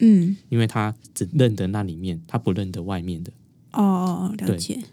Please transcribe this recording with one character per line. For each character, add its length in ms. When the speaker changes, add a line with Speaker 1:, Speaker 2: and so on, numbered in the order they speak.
Speaker 1:
嗯。 360
Speaker 2:
因 100
为 80
它 260
只 180
认 220
得 140
那 160
里 100
面， 320
它 100
不 140
认 220
得 100
外 180
面 220
的。 80
Speaker 1:
哦， 60
哦， 540
哦， 20
了 120
解。 180
Speaker 2:
对， 180